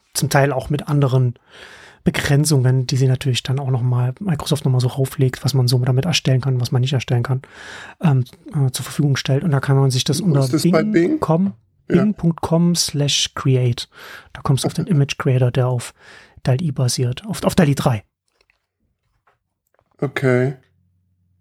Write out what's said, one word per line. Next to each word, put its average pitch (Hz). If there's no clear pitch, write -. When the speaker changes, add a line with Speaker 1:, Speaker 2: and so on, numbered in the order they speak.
Speaker 1:
zum -
Teil 139
auch 127
mit 143
anderen 131
Begrenzungen, 139
die 131
sie 131
natürlich 127
dann 135
auch 131
noch 123
mal, 123
Microsoft 156
noch 135
mal 123
so 123
rauflegt, 131
was -
man 123
so 127
damit 127
erstellen 143
kann, 131
was 120
man 123
nicht 131
erstellen 123
kann, 131
ähm, 131
äh, 139
zur -
Verfügung 143
stellt. 135
Und 175
da 139
kann 139
man 135
sich 123
das 156
Speaker 2:
Wo 214
Speaker 1:
unter 143
Speaker 2:
ist 131
das 160
bei 165
Bing? 214
Speaker 1:
Bing 208
com, 185
Speaker 2:
Ja. 180
Speaker 1:
Bing 208
Punkt 165
com 170
slash -
create. 127
Da -
kommst 135
du -
auf -
den 160
Image 139
Creator, 127
der 127
auf 127
dall-E 131
basiert, 123
auf, 202
auf 185
dall-E 147
drei. 117
Speaker 2:
Okay. 131